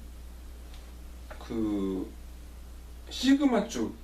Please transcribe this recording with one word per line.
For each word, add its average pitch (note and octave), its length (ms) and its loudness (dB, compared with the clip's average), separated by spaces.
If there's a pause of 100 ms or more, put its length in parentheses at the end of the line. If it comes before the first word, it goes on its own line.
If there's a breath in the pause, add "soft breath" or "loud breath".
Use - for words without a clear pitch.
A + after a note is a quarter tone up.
(1400)
그 G2+ 720 0 (1000)
시그마 C4 580 8
쪽, - 340 -2